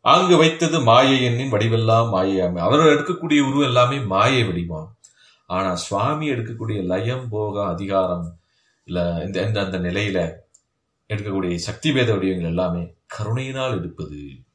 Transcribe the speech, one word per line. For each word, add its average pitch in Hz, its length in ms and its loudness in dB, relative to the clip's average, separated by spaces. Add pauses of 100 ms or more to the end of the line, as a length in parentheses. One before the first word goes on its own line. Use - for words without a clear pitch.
ஆங்கு 175 360 6
வைத்தது 160 420 2
மாயை 127 440 6
எண்ணின் 123 280 0
வடிவெல்லாம் 113 600 2
மாயையாமே. 92 440 0
அவர்கள் 143 400 4
எடுக்கக்கூடிய 156 440 0
உருவம் 139 200 0
எல்லாமே 123 380 2
மாயை 113 440 2
வடிவம். 85 520 -6 (520)
ஆனா 92 280 -2
சுவாமி 143 540 -4
எடுக்கக்கூடிய 113 540 -6
லயம், 113 460 -4
போகம், 104 380 -4
அதிகாரம், 90 720 -2 (460)
இல்ல 87 420 -4
இந்த, 95 160 -4
இந்த, 104 200 -2
அந்த 92 160 -4
நிலையில 90 560 -2 (800)
எடுக்கக்கூடிய 98 420 -2
சக்தி - 360 -4
பேத 120 220 2
வடிவங்கள் 92 340 -2
எல்லாமே 87 480 -2 (220)
கருணையினால் 131 600 -4
எடுப்பது 80 400 -10 (380)